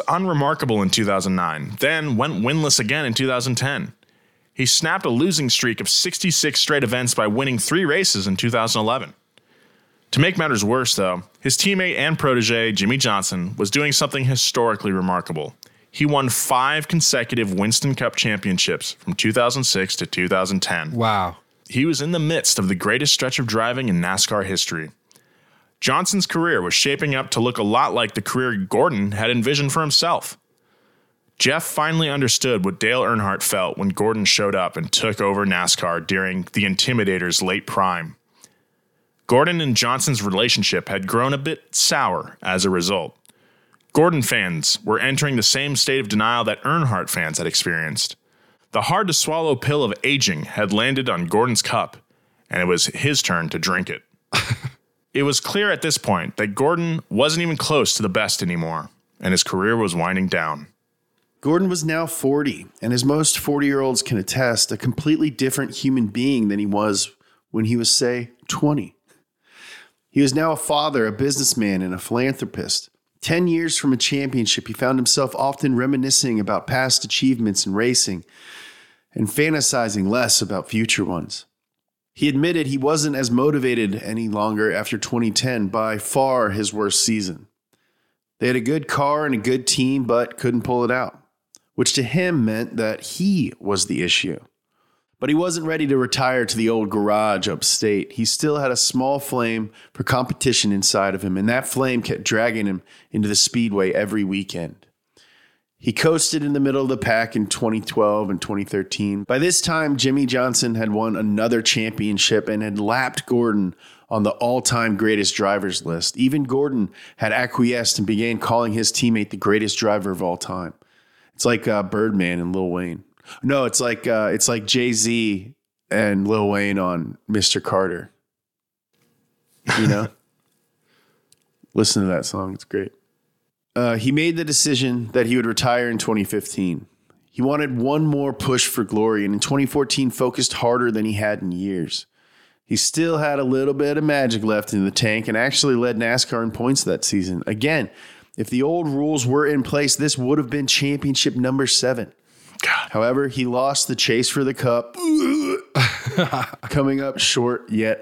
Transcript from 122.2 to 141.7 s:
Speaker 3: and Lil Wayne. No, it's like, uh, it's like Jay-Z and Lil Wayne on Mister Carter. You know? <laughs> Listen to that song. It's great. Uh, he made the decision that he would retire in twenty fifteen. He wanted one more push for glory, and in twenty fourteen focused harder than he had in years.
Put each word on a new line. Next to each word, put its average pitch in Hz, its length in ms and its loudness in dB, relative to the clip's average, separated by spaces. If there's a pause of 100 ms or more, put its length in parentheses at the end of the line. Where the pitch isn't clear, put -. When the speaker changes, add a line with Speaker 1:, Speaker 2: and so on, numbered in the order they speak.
Speaker 3:
and 90 120 -4
Lil 92 160 -2
Wayne. 87 360 -6 (360)
No, 135 220 0
it's 117 160 -2
like, 120 260 -2
uh, 110 280 2
it's 107 160 0
like 107 180 -4
Jay-Z 113 840 0 (360)
and 101 380 2
Lil 104 220 2
Wayne 101 280 0
on 87 400 -2 (100)
Mister 101 340 0
Carter. 90 500 -2 (1700)
You 110 80 4
know? 104 200 2 (800)
<laughs> - 880 -20
Listen 107 300 2
to 92 60 2
that 87 160 0
song. 95 280 -8
It's - 120 -14
great. 101 260 -6 (840)
Uh, 120 200 2
he 120 160 0
made 165 240 2
the 165 80 -4
decision 131 680 0
that 123 120 4
he 123 120 2
would 117 80 2
retire 120 440 0
in 113 80 -2
twenty 107 280 0
fifteen. 95 600 -4 (460)
He 123 100 -6
wanted 139 380 0
one 147 260 2
more 139 280 0
push 127 340 0
for 120 160 0
glory, 107 420 2
and 101 80 0
in 101 60 0
twenty 139 260 2
fourteen 135 460 0
focused 127 420 -2
harder 120 380 2
than 107 140 0
he 110 80 -2
had 104 280 -2
in 92 100 -4
years. 92 540 -4 (600)